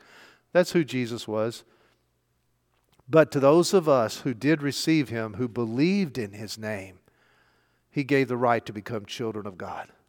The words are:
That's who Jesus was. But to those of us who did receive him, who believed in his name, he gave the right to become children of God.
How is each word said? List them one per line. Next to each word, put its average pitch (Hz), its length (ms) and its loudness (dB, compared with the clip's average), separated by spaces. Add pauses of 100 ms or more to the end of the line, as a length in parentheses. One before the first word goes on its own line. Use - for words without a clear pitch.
(540)
That's 175 180 4
who 170 140 2
Jesus 120 420 -4
was. 110 380 -4 (1400)
But 151 220 6
to 139 100 0
those 160 320 6
of 165 160 4
us 120 320 2
who 135 120 -4
did 143 300 0
receive 143 460 0
him, 113 240 -6
who 120 160 -4
believed 131 680 0
in 101 140 -6
his 107 260 -12
name, 98 420 -10 (920)
he 143 140 -4
gave 131 240 2
the 123 80 -2
right 117 280 2
to - 60 -8
become 104 340 -8
children 107 400 -8
of 95 120 -12
God. 92 320 -12 (200)